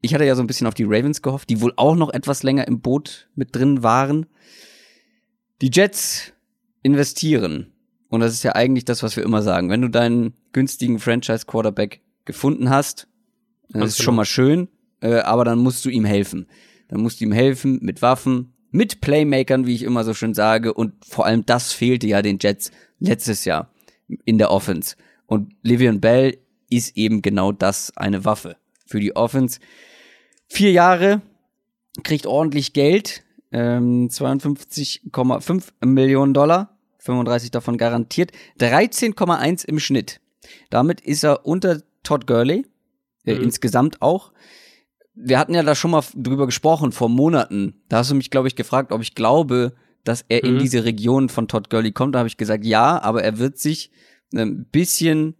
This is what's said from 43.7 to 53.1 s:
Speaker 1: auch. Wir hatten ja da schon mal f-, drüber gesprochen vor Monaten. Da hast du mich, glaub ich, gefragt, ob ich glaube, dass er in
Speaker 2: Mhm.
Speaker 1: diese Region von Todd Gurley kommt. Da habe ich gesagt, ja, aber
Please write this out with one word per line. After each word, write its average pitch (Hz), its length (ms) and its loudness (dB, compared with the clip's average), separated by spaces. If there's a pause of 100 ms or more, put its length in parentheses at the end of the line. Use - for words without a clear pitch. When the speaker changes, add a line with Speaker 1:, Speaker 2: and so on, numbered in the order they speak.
Speaker 1:
auch. 170 300 -2 (840)
Wir 127 240 0
hatten 160 140 0
ja 170 100 2
da 147 120 2
schon 170 160 -2
mal 160 80 4
f-, - 160 -10
drüber 135 300 -2
gesprochen 151 480 0
vor 117 160 0
Monaten. 123 800 0
Da 113 80 0
hast 127 140 0
du 143 40 0
mich, 135 160 -2
glaub 131 140 2
ich, 131 100 -4
gefragt, 123 380 -2
ob 113 80 -4
ich - 140 -10
glaube, 123 580 2 (320)
dass 117 240 -4
er 117 160 2
in 127 100 2
Speaker 2:
Mhm. 127 40 2
Speaker 1:
diese 123 260 0
Region 117 420 2
von 117 220 -4
Todd 110 200 -4
Gurley 113 220 0
kommt. 135 240 -2
Da 127 40 2
habe 117 100 0
ich - 80 -16
gesagt, 107 280 -2
ja, 117 360 2
aber 110 220 -2